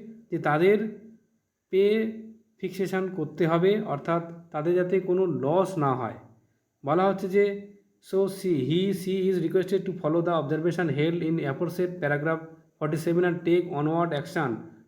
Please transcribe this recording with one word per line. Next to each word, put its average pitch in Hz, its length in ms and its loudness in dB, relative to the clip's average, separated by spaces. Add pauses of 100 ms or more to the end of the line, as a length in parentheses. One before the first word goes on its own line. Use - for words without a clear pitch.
(320)
যে 165 80 -4
তাদের 180 600 2 (720)
পে 214 420 2 (460)
ফিক্সেশন 190 580 -2
করতে 160 320 0
হবে, 180 340 4
অর্থাৎ 165 720 -4
তাদের 160 240 0
যাতে 180 240 2
কোনো 185 260 0
লস 165 520 0
না 139 180 2
হয়। 120 200 -6 (720)
বলা 175 240 2
হচ্ছে 190 200 -4
যে, 202 400 0 (420)
"So 190 80 2
she, 190 340 0
he, 165 400 0
she 185 380 0
is 170 160 0
requested 185 380 0
to 190 60 -4
follow 165 300 0
the 170 120 0 (100)
observation 160 460 0 (100)
held 165 300 0
in 165 80 2
aforesaid 160 520 -2 (120)
paragraph 147 380 0 (420)
forty-seven 165 420 0
and 175 120 2 (100)
take 170 320 2
onward 160 340 0
action 139 440 -2 (320)